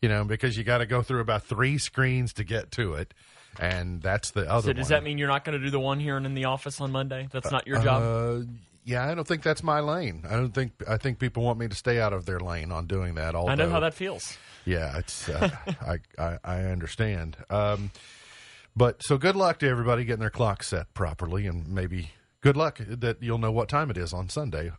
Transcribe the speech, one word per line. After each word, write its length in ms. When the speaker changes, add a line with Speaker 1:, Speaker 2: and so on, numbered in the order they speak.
Speaker 1:
You 80
know, 160
because 320
you 80
gotta 220
go 160
through 180
about 220
three 340
screens 580
to 100
get 280
to 220
it, 180
and 420
that's 300
the 180
other 200
Speaker 2:
So 40
does 120
Speaker 1:
one. 60
Speaker 2:
that 120
mean 160
you're 100
not 160
gonna 140
do 120
the 100
one 180
here 180
and 80
in 100
the 100
office 360
on 120
Monday? 400
That's 180
not 160
your 160
job? 200
Speaker 1:
Uh, 420
yeah, 260
I 60
don't 100
think 160
that's 220
my 160
lane. 500
I 40
don't 200
think, 180
I 100
think 200
people 240
want 160
me 80
to 80
stay 260
out 120
of 140
their 120
lane 320
on 160
doing 300
that, 180
Speaker 2:
I 220
know 120
how 60
Speaker 1:
although 120
Speaker 2:
that 80
feels. 440
Speaker 1:
Yeah, 340
it's, 300
uh, 220
Speaker 2:
<laughs> 0
Speaker 1:
I, 160
I, 280
I 220
understand. 680
Um, 400
but 260
so 160
good 160
luck 240
to 100
everybody 360
getting 160
their 100
clock 320
set 320
properly, 540
and 200
maybe 440
good 160
luck 300
that 340
you'll 180
know 120
what 180
time 220
it 80
is 140
on 160
Sunday, 500